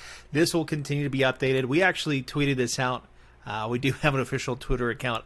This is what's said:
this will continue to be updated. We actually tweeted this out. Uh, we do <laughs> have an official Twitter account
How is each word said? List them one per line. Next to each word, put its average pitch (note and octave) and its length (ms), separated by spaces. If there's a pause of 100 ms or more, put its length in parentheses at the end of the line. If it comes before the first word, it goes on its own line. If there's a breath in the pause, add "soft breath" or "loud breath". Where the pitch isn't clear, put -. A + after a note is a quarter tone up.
(320 loud breath)
this E3 220
will D#3+ 100
continue D3 400
to C#3 60
be C3+ 80
updated. C3 480
We D3+ 160
actually D#3 400
tweeted C#3 340
this B2 220
out. B2+ 260 (420 soft breath)
Uh, A2 240
we B2 80
do C3+ 140
<laughs> - 100
have D3 120
an C3+ 60
official B2 360
Twitter B2 340
account A2+ 360